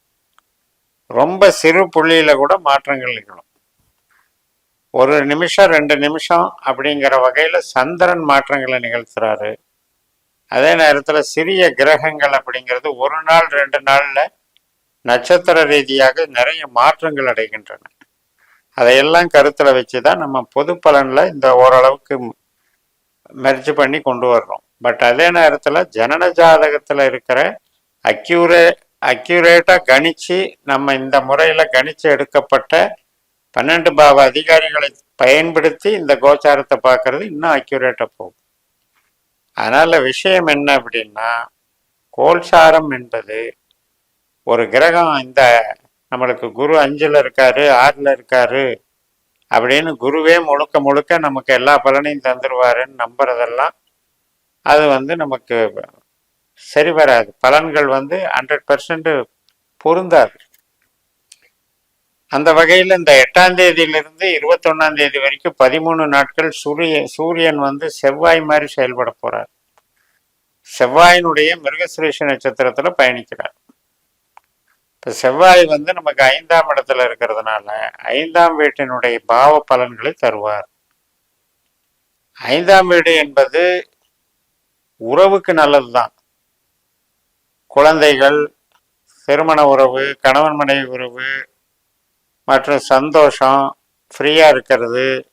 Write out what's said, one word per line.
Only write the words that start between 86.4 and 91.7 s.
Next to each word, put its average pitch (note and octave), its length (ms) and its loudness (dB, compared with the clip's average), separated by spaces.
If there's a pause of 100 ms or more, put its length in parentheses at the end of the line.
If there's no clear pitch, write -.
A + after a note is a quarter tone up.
குழந்தைகள், D3 880 2 (720)
திருமண D3+ 400 2
உறவு, C3+ 560 0
கணவன் D3 340 0
மனைவி C#3 320 -4
உறவு B2+ 600 -12 (960)